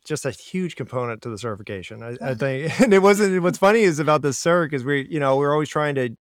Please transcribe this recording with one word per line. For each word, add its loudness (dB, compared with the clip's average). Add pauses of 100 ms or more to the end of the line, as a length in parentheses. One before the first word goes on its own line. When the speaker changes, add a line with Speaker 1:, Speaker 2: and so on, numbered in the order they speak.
Speaker 1:
just -6
a -4
huge -8
component -8
to -12
the -10
certification. -12
I, -14
I -12
Speaker 2:
Mm-hmm. -6
Speaker 1:
think, -2
<laughs> -
and 6
it 6
wasn't, 4
what's 0
funny 4
is 4
about 2
this -2
cert 2
is -4
we, -2
you -4
know, 2
we're 2
always 0
trying -2
to, -2 (120)